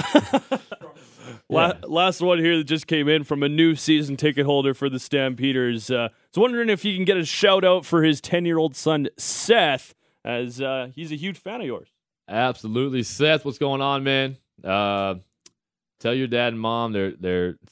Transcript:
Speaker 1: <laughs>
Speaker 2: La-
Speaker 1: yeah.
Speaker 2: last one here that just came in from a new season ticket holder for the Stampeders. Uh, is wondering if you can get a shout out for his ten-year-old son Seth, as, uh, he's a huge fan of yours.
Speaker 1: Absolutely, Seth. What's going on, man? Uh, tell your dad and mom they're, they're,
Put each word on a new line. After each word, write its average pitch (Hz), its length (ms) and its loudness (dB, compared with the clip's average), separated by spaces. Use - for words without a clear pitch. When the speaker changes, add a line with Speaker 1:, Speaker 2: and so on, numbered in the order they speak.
Speaker 1:
<laughs> - 1500 -4
Speaker 2:
La- 160 180 2
Speaker 1:
yeah. - 60 0
Speaker 2:
last 170 340 0
one 175 180 2
here 170 180 2
that 156 80 0
just 147 220 -4
came 147 200 0
in 151 160 2
from 143 200 -2
a 143 60 2
new 160 260 4
season 147 420 0
ticket 143 280 0
holder 139 280 2
for 139 160 -4
the 131 100 -6
Stampeders. 127 920 -2
Uh, 117 180 0
is - 60 -6
wondering 233 320 2
if 202 160 0
you 208 100 -2
can 185 100 -2
get 190 120 4
a 170 80 -2
shout 190 380 4
out 185 220 4
for 165 180 4
his 156 180 4
ten-year-old 165 540 0
son 151 420 0
Seth, - 760 0
as, 120 380 -6
uh, 131 340 -4
he's 156 160 -10
a 156 40 -6
huge 175 220 -8
fan 233 240 -12
of 165 60 -8
yours. 113 220 -8
Speaker 1:
Absolutely, 123 760 -2
Seth. 151 420 0
What's 139 120 -8
going 135 240 -2
on, 139 220 -2
man? 135 340 0
Uh, 98 520 0
tell 117 140 -2
your 131 140 -2
dad 120 260 0
and 113 80 -8
mom 113 320 -2
they're, 98 180 -2
they're, 90 460 -2